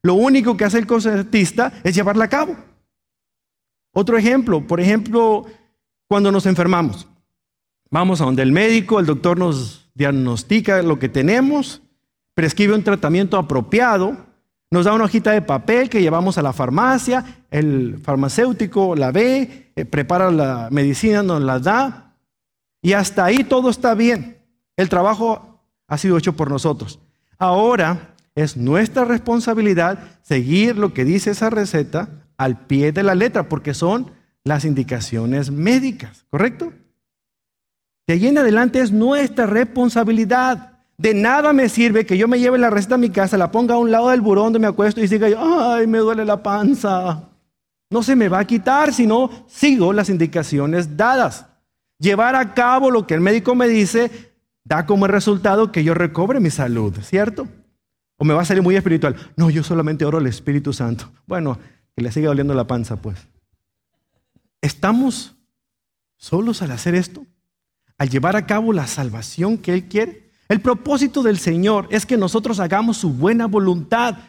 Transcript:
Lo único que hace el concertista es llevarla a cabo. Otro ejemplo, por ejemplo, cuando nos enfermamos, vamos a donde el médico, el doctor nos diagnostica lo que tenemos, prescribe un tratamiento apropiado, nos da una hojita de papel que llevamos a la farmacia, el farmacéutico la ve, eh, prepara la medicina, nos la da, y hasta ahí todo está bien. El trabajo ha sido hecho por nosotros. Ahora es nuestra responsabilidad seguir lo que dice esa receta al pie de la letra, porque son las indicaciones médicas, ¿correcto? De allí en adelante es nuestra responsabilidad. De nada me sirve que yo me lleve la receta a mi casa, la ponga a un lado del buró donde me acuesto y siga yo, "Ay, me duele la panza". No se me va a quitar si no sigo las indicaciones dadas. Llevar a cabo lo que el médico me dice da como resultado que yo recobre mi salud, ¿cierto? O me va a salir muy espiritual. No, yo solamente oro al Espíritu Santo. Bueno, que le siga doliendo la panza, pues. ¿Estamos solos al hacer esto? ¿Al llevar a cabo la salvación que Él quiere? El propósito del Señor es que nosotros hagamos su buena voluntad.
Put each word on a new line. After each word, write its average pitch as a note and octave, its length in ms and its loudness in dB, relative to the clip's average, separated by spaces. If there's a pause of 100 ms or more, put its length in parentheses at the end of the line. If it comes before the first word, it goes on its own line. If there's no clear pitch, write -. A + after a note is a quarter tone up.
Lo F3+ 140 2
único B3 400 4
que G#3 100 0
hace G3+ 120 0
el A3 100 -2
concertista G#3+ 840 0 (100)
es F3 120 -2
llevarla G#3 300 2
a G3+ 40 -10
cabo. D#4 260 -2 (1400)
Otro G3+ 260 0
ejemplo, A3 480 2
por E3+ 140 -2
ejemplo, A3 640 2 (640)
cuando G3+ 240 2
nos G3 140 0
enfermamos, E3+ 640 0 (840)
vamos F3 320 0
a C#3 40 2
donde C3 180 0
el C3 80 4
médico, G#3+ 480 2
el E3+ 80 2
doctor E3+ 300 0
nos C#3+ 580 -4
diagnostica C#3+ 880 0
lo D3+ 160 0
que B2+ 100 -2
tenemos, C4 720 0 (540)
prescribe G3+ 400 2
un G#3 80 0
tratamiento F#3+ 540 0
apropiado, G3 800 0 (540)
nos F3 140 2
da G#3 80 2
una A3 120 2
hojita G#3+ 260 0
de G#3+ 100 2
papel A3+ 480 0
que G#3+ 120 0
llevamos E3+ 360 0
a D#3 40 -2
la C#3 120 -2
farmacia, B3 960 -2
el C3+ 540 -2
farmacéutico F#3 920 0
la C3+ 160 0
ve, B3 640 -2
eh, - 100 -6
prepara F3+ 460 0
la C3 400 -2
medicina, C#3+ 520 0
nos E3+ 180 0
la C3 180 -2
da, A3+ 580 -4 (640)
y F3+ 120 2
hasta F#3+ 320 0
ahí B3 180 2
todo B3+ 280 0
está A3+ 240 0
bien. A3+ 420 -2 (380)
El F#3 140 0
trabajo G#3 760 -2 (240)
ha D3 100 -4
sido F3+ 200 0
hecho D#3+ 160 -2
por D3 180 -4
nosotros. C#3 480 -4 (400)
Ahora F#3 720 0 (240)
es D3 220 -2
nuestra G#3+ 480 0
responsabilidad A3+ 920 0 (240)
seguir E3+ 560 0
lo G3+ 160 -2
que C3 120 -2
dice F#3+ 260 0
esa A3 180 -2
receta F#3+ 600 -2 (260)
al C3 320 -4
pie C#3+ 240 0
de F3+ 100 -2
la G3 140 2
letra, F#3 320 0
porque D3 260 -6
son G#3+ 380 -4 (320)
las D3 220 -2
indicaciones B2+ 840 -4
médicas, G#3+ 760 -4
¿correcto? A#3 440 -4 (1300)
De E3+ 80 2
allí G3 120 2
en C#4+ 100 4
adelante B3 440 2
es A3 100 0
nuestra B3 540 0
responsabilidad. A#3 1300 0 (240)
De A3 160 0
nada C4+ 400 2
me C4 160 4
sirve A3+ 360 2
que F#3 120 0
yo A3 100 2
me B3 120 2
lleve B3 180 2
la A#3+ 120 2
receta G3+ 260 0
a B3 40 2
mi A#3+ 100 2
casa, F#3+ 280 0
la F3 140 0
ponga A#3+ 240 2
a A#3+ 40 2
un A#3 100 2
lado A#3 200 4
del B3+ 120 2
buró G3+ 220 4
donde A3+ 160 2
me A3 80 2
acuesto G#3 340 0
y G#3 60 2
siga G#3+ 200 2
yo, A#3+ 460 2
"Ay, A3+ 140 2
me A3 100 0
duele A3 260 0
la G#3 200 -2
panza". G3 840 -2 (600)
No A3+ 140 -2
se C4 120 2
me G#3+ 140 4
va F#3 100 0
a G3+ 80 -2
quitar C4 460 0
si A#3 140 2
no A#3+ 220 2 (180)
sigo A#3+ 440 2
las G3+ 180 0
indicaciones D#3 840 -2
dadas. A#3 520 0 (520)
Llevar G#3 360 2
a B3+ 180 -2
cabo B3+ 380 2
lo A3+ 160 0
que E3 60 -2
el E3 80 0
médico A3 340 2
me B3 140 2
dice A3+ 640 0 (320)
da D#3 200 -2
como G3 220 2
resultado G#3 640 2
que D#3 140 0
yo E3 80 2
recobre F3 480 0
mi E3 80 2
salud, A#2 520 -2
¿cierto? G#3 460 -4 (720)
O D3 80 -2
me D#3 80 4
va E3 80 2
a F3 40 -2
salir F#3+ 180 2
muy F#3 120 4
espiritual. D#3+ 400 0 (200)
No, E3 140 2
yo D3+ 140 0
solamente D#3 420 -2
oro D3+ 120 0
al C#3+ 100 0
Espíritu C#3+ 460 -4
Santo. A2+ 380 -6 (160)
Bueno, D#3 320 -4 (360)
que A#2 60 -8
le A#2+ 100 -6
siga D#3 160 -2
doliendo C#3 260 -2
la A#2+ 140 -2
panza, A#2 340 -6
pues. G2 260 -12 (1300)
¿Estamos A3+ 720 -2 (840)
solos G#3 440 -4
al D3 100 -6
hacer E3+ 240 -4
esto? - 300 -4 (720)
¿Al C3+ 120 -2
llevar D3 260 0
a G3+ 100 -2
cabo A3 280 0
la D3+ 140 -2
salvación C#3+ 720 -6
que F3 160 -4
Él F#3 140 -4
quiere? - 440 -6 (160)
El G#3 140 0
propósito C4 600 0
del G#3 160 2
Señor F#3+ 520 0
es G#3 140 -2
que B3+ 120 0
nosotros G#3 420 -2
hagamos G3 380 0
su E3+ 140 -2
buena A3 360 0
voluntad. G3 720 -2 (120)